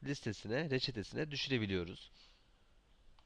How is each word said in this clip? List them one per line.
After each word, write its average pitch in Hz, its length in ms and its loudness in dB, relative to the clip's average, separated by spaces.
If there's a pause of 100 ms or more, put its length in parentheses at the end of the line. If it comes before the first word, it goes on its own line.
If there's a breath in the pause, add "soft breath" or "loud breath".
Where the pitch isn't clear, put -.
listesine, 135 680 0
reçetesine 131 600 0
düşürebiliyoruz. 101 800 0 (1160 soft breath)